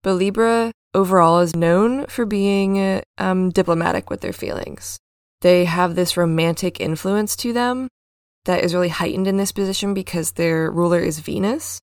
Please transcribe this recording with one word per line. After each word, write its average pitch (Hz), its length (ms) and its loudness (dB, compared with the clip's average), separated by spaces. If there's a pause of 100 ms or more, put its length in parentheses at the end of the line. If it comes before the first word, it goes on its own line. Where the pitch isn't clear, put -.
But 190 120 0
Libra 226 560 2 (240)
overall 180 460 6
is 170 160 0
known 202 500 2
for - 180 -4
being, 196 540 0
uh, 190 220 0 (180)
um, 185 320 0
diplomatic 170 600 0
with - 100 -8
their - 120 -6
feelings. - 680 -10 (420)
They 180 240 6
have 170 300 0
this 175 220 0
romantic 165 640 0
influence 196 560 -2
to 240 160 -4
them 247 360 -2 (560)
that - 180 0
is 170 120 0
really 180 160 0
heightened 190 360 -4
in 196 120 0
this 196 140 -2
position 202 420 -4
because 175 380 -6
their 165 380 0
ruler 170 300 2
is 156 200 -4
Venus. - 600 -6 (100)